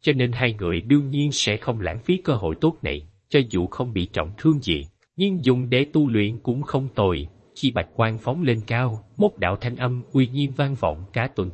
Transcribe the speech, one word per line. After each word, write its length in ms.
cho 120
nên 180
hai 280
người 220
đương 280
nhiên 220
sẽ 260
không 240
lãng 180
phí 180
cơ 160
hội 280
tốt 200
này, 260
cho 100
dù 180
không 260
bị 120
trọng 320
thương 220
gì, 240
nhưng 300
dùng 240
để 240
tu 160
luyện 300
cũng 220
không 340
tồi. 320
Khi 160
bạch 240
quang 220
phóng 260
lên 240
cao, 360
một 200
đạo 180
thanh 200
âm 360
uy 160
nghiêm 280
vang 200
vọng 380
cả 220
tuần 180